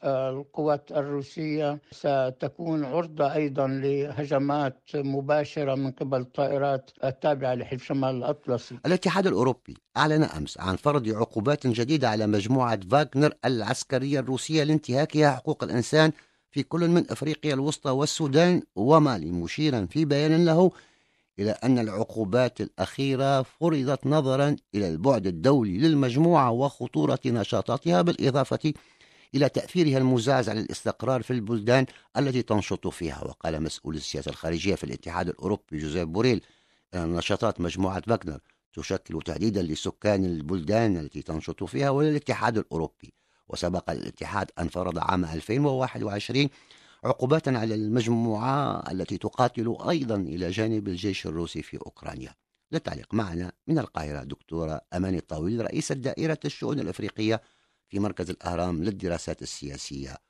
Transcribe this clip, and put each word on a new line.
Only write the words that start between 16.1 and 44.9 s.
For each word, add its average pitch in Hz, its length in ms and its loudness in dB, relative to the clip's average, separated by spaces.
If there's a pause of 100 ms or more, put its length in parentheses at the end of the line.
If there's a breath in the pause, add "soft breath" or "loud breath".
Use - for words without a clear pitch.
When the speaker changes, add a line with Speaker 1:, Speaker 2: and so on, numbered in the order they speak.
Speaker 2:
في 143 120 -4
كل 170 240 0
من 170 240 4
إفريقيا 147 420 -2
الوسطى 139 380 -2
والسودان 151 680 4 (140)
ومالي، 120 560 4
مشيراً 98 600 0
في 156 140 2
بيان 156 400 4
له 170 260 6 (680 soft breath)
إلى 104 120 0
أن 123 280 2
العقوبات 110 840 0
الأخيرة 135 800 0
فرضت 143 680 0
نظراً 143 480 2 (200)
إلى 101 140 2
البعد 95 380 2
الدولي 95 500 4
للمجموعة 143 720 4
وخطورة 131 760 0
نشاطاتها، 120 760 2
بالإضافة 143 720 2 (640 loud breath)
إلى 135 140 4
تأثيرها 151 480 2
المزعزع 127 560 4
للاستقرار 113 680 -2
في 120 100 -6
البلدان 117 540 2 (320 loud breath)
التي 135 240 2
تنشط 101 460 -2
فيها. 73 360 -6
وقال 78 400 -4
مسؤول 78 320 -6
السياسة 73 340 -8
الخارجية 85 460 -2
في - 80 -8
الاتحاد 82 460 -6
الأوروبي 87 480 -4
جوزيف 80 300 -4
بوريل 104 340 2 (520 soft breath)
أن 85 220 -2
نشاطات 98 460 -2
مجموعة 90 400 -2
فاغنر 87 380 -4 (340)
تشكل 80 480 -6
تهديدا 95 400 -2
لسكان 95 640 0
البلدان 90 720 0
التي 73 240 -8
تنشط 80 420 -8
فيها 139 260 -2
وللاتحاد 139 680 0
الأوروبي. - 560 -6 (360)
وسبق 87 400 -4
الاتحاد 85 720 -6
أن 85 80 -2
فرض 87 320 -4